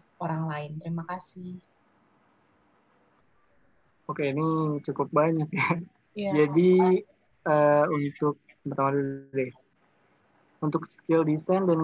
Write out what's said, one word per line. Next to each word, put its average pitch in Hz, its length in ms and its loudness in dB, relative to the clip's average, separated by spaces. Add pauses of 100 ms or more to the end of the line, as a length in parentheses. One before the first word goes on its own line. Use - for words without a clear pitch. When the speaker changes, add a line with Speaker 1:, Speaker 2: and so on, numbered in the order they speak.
(200)
Speaker 1:
orang 160 240 -4
lain? 151 320 -8
Terima 165 320 -8
kasih. 180 480 -12 (2500)
Speaker 2:
Oke, 151 240 -4
ini 156 560 -2
cukup 139 240 -6
banyak 156 400 0
ya. 147 200 -4 (520)
Speaker 1:
Iya. 202 160 -4
Speaker 2:
Jadi, 151 360 4 (760)
eh, 147 400 4
untuk 147 480 -2 (240)
pertama 139 320 -2
dulu 139 400 -4
deh. 131 200 -4 (1080)
Untuk 160 240 -2
skill - 400 0
desain 156 400 0
dan 165 200 2